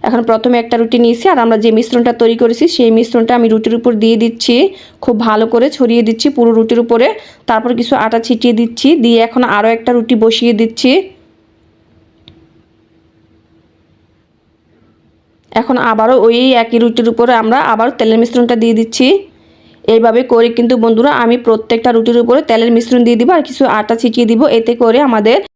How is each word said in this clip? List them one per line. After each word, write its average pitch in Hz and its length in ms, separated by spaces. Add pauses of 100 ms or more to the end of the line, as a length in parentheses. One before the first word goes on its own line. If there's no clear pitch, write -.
এখন 233 200
প্রথমে 226 360
একটা 233 180
রুটি 233 220
নিয়েছি, 233 300
আর 320 100
আমরা 226 180
যে 226 140
মিশ্রণটা 233 420
তৈরি 233 240
করেছি 233 300
সেই 240 240
মিশ্রণটা 226 440
আমি 233 140
রুটির 220 260
উপর 240 200
দিয়ে 226 220
দিচ্ছি, 226 380 (460)
খুব 240 180
ভালো 220 280
করে 233 220
ছড়িয়ে 233 340
দিচ্ছি 220 260
পুরো 233 240
রুটির 226 260
উপরে। 233 280 (380)
তারপর 233 300
কিছু 233 200
আটা 220 240
ছিটিয়ে 233 340
দিচ্ছি, 233 420
দিয়ে 233 260
এখন 233 260
আরও 208 220
একটা 226 240
রুটি 233 220
বসিয়ে 226 380
দিচ্ছি। 226 380 (4000)
এখন 247 320
আবারও 226 400
ওই 233 120 (180)
একই 233 260
রুটির 233 300
উপরে 233 240
আমরা 226 320
আবার 226 300
তেলের 220 240
মিশ্রণটা 240 360
দিয়ে 226 220
দিচ্ছি। 226 300 (760)
এইভাবে 226 380
করে 233 280
কিন্তু 240 260
বন্ধুরা, 233 380
আমি 240 220
প্রত্যেকটা 226 540
রুটির 226 280
উপরে 240 220
তেলের 233 300
মিশ্রণ 233 320
দিয়ে 233 160
দিব, 247 120
আর 320 120
কিছু 269 260
আটা 214 260
ছিটিয়ে 240 320
দিব। 226 140 (100)
এতে 226 240
করে 233 260
আমাদের 233 380 (160)